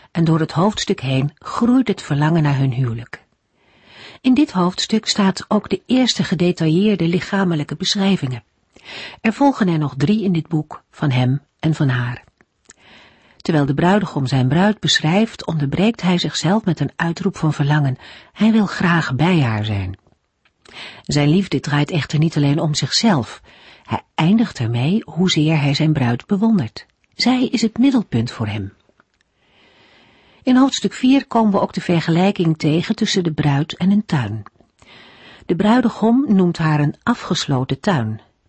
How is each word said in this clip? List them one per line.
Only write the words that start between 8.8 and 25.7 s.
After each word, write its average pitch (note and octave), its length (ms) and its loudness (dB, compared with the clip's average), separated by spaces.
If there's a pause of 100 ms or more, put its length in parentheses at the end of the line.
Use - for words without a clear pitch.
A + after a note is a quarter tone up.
Er A3 120 0
volgen C4+ 340 2
er E3+ 120 0
nog D3 180 -2
drie F#3+ 260 0
in F#3+ 80 0
dit D#3+ 160 -2
boek, - 420 -6
van - 220 -4
hem B2+ 300 2 (180)
en D#3 160 0
van C#3+ 140 0
haar. B2 340 -4 (1120)
Terwijl D3+ 280 0
de C#3 80 0
bruidegom E3+ 540 0
zijn B2+ 200 2
bruid F#3 320 2
beschrijft, F3 680 0
onderbreekt D#3+ 560 -2
hij F3+ 160 2
zichzelf F3 480 -2
met E3+ 140 0
een C#3 160 -4
uitroep E3+ 420 -4
van D3+ 160 0
verlangen. C#3+ 440 0 (340)
Hij A3 200 2
wil G#3+ 140 4
graag E3 500 0
bij E3 260 2
haar A2 240 0
zijn. G2 320 -4 (1040)
Zijn C#3+ 260 2
liefde E3+ 300 2
draait D3 320 -2
echter D3+ 280 -2
niet D#3+ 160 0
alleen C#3+ 240 2
om D3+ 140 -2
zichzelf. D3+ 680 0 (420)
Hij - 180 -6 (140)
eindigt G3+ 440 2
ermee B2+ 460 -2
hoezeer D#3+ 560 0
hij C#3 120 0